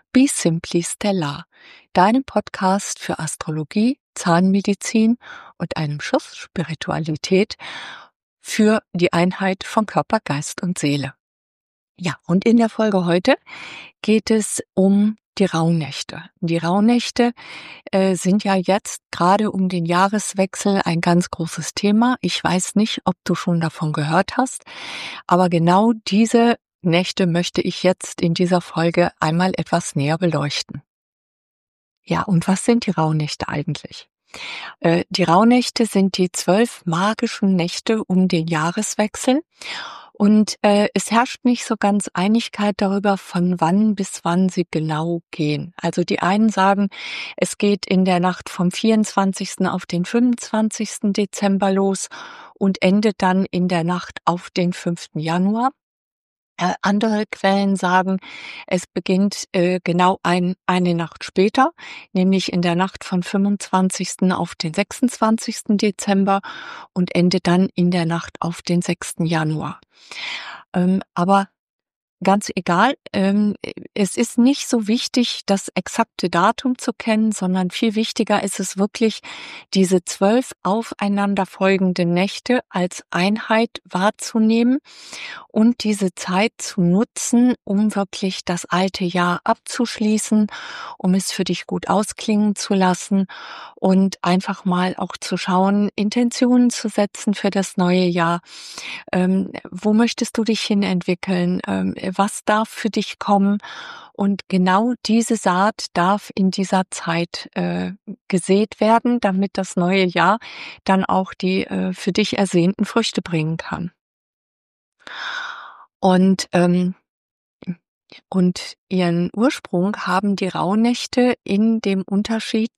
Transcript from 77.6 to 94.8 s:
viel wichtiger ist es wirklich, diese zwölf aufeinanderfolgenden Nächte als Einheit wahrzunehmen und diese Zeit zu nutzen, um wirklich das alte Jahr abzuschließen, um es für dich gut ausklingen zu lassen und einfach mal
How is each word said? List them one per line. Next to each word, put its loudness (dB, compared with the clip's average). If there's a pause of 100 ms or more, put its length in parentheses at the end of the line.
viel -2
wichtiger 0
ist -6
es -6
wirklich, 0 (540)
diese 4
zwölf 0 (100)
aufeinanderfolgenden 0
Nächte 0 (100)
als -4
Einheit 0
wahrzunehmen 0 (680)
und 2
diese 0
Zeit 0
zu -6
nutzen, 2 (100)
um 0
wirklich -4
das -4
alte -2
Jahr 0
abzuschließen, 0 (500)
um 2
es 0
für -2
dich -4
gut -6
ausklingen 0
zu -4
lassen 2 (480)
und 2
einfach 0
mal 0